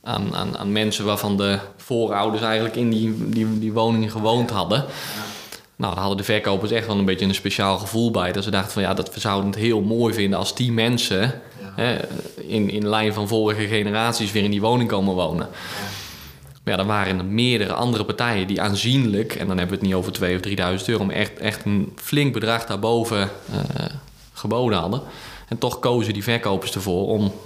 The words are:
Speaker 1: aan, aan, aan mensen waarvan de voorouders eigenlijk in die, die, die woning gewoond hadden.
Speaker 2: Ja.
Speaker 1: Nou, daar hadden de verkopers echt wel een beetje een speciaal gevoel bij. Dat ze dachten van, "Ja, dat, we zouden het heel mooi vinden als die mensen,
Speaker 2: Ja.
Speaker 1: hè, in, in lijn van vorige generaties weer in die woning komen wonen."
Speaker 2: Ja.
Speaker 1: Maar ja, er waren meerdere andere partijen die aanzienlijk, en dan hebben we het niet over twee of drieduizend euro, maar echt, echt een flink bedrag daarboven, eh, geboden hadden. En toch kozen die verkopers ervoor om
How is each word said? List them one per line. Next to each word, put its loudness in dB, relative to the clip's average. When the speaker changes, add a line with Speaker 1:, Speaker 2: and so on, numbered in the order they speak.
Speaker 1:
aan, -2
aan, -4
aan -2
mensen 0
waarvan 2
de 2
voorouders 0
eigenlijk 0
in 2
die, 0
die, 0
die -2
woning 2
gewoond 2
hadden. 0
Speaker 2:
Ja. 0
Speaker 1:
Nou, -2
daar -4
hadden 0
de -2
verkopers 0
echt 0
wel 0
een 4
beetje 2
een 4
speciaal 0
gevoel 0
bij. 0
Dat -2
ze -4
dachten 0
van, 0
"Ja, 2
dat, -4
we -10
zouden 2
het -6
heel 2
mooi 2
vinden 2
als -2
die 0
mensen, 2
Speaker 2:
Ja. -12
Speaker 1:
hè, 0
in, 2
in -2
lijn 2
van -2
vorige 2
generaties 0
weer 2
in 2
die 0
woning 4
komen 2
wonen." 0
Speaker 2:
Ja. -10
Speaker 1:
Maar 0
ja, 0
er 2
waren 0
meerdere 2
andere 0
partijen 0
die 0
aanzienlijk, 2
en -4
dan 0
hebben 0
we -2
het 0
niet 2
over 0
twee 0
of 0
drieduizend -2
euro, 0
maar -2
echt, -2
echt -4
een 0
flink 2
bedrag 0
daarboven, 0
eh, -2
geboden 0
hadden. -2
En -4
toch -2
kozen 2
die -2
verkopers 0
ervoor 0
om 2